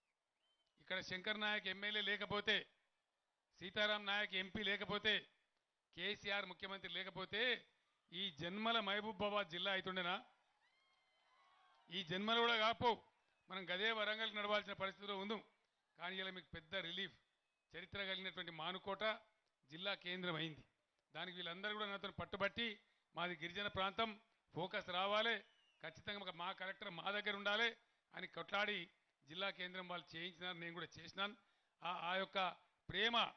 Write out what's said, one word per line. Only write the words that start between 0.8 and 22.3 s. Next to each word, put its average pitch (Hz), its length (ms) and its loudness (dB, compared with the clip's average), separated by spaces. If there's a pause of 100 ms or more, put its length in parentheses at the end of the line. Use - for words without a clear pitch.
ఇక్కడ 185 200 -2
శంకర్ 185 380 -4
నాయక్ 208 280 0
ఎమ్మెల్యే 208 340 -2
లేకపోతే, 202 540 2 (1040)
సీతారాం 208 480 2
నాయక్ 202 300 2
ఎంపీ 190 280 0
లేకపోతే, 202 500 2 (840)
కేసీఆర్ 202 480 -2
ముఖ్యమంత్రి 190 460 -8
లేకపోతే 185 500 -2 (720)
ఈ 175 120 -4 (160)
జన్మల 208 400 2
మహబూబాబాద్ 202 720 0
జిల్లా 180 220 0
అవుతుండేనా? 185 440 0 (1700)
ఈ 175 140 -6
జన్మలో 202 380 2
కూడా 233 160 6
కాపో, 226 340 6 (580)
మనం 185 220 -6
గదే 196 200 2
వరంగల్కి 214 440 0
నడవాల్సిన 208 380 2
పరిస్థితిలో 190 440 -4
ఉందాం. 202 240 -2 (580)
కానీ 175 220 -6
ఇలా 190 160 -2
మీకు 165 180 -16
పెద్ద 160 200 -8
రిలీఫ్, 180 420 -2 (560)
చరిత్ర 180 260 -8 (100)
కలిగినటువంటి 185 420 -4
మానుకోట 180 520 -4 (680)
జిల్లా 185 220 -2 (120)
కేంద్రం 180 300 0
అయింది. 156 280 -2 (520)
దానికి 175 220 -6
వీళ్ళందరూ 180 360 -4
కూడా 214 180 0
నాతో 196 200 -4
పట్టుబట్టి 196 560 0 (480)